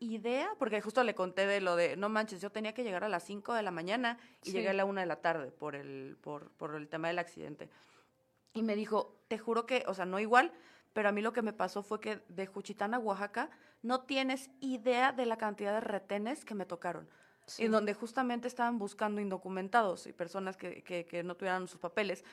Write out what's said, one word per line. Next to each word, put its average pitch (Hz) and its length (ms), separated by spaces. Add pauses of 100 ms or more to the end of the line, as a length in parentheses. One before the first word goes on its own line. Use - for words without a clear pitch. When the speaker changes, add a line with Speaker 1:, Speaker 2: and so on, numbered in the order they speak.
Speaker 1:
idea", 240 480 (100)
porque 214 220
justo 220 240
le 208 100
conté 185 320
de 202 140
lo 180 160
de, 165 200
"No 202 120
manches, 214 320
yo 202 100
tenía 214 240
que 247 80
llegar 190 220
a 214 40
las 175 140
cinco 202 320
de 226 80
la 196 80
mañana 226 480 (240)
y - 80
Speaker 2:
Sí. 190 60
Speaker 1:
llegué 196 140
a - 20
la 196 120
una 196 180
de 180 40
la 156 160
tarde 160 300
por 147 240
el, 139 440
por, 147 300
por 156 240
el 151 140
tema 160 180
del 175 140
accidente". 160 500 (840)
Y 226 100
me 214 100
dijo, 214 540
"Te 220 100
juro 226 280
que, 254 200
o 190 80
sea, 185 100
no 185 140
igual, 240 340 (420)
pero 208 140
a 202 40
mí 208 100
lo 226 100
que 226 100
me 208 100
pasó 202 320
fue 208 160
que 214 280
de 185 200
Juchitán 202 440
a 247 60
Oaxaca, 208 520 (320)
no 247 180
tienes 262 580
idea 254 540
de 247 140
la 226 120
cantidad 208 340
de 220 80
retenes 208 640
que 214 120
me 185 100
tocaron". 170 420 (380)
Speaker 2:
Sí. - 200
Speaker 1:
En 220 40
donde 208 240
justamente 240 540
estaban 240 320
buscando 208 400
indocumentados 190 880
y - 40
personas 190 440
que, 180 260
que, 175 220
que 175 180
no 175 140
tuvieran 185 320
sus - 100
papeles, 185 540